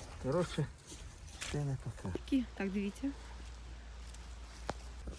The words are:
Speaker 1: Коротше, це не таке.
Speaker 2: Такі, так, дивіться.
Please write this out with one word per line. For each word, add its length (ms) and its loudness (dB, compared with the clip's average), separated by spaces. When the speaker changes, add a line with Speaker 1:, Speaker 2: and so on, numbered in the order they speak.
Speaker 1:
Коротше, 440 6
це 60 4
не 260 4
таке. 340 0
Speaker 2:
Такі, 260 6
так, 160 2
дивіться. 380 2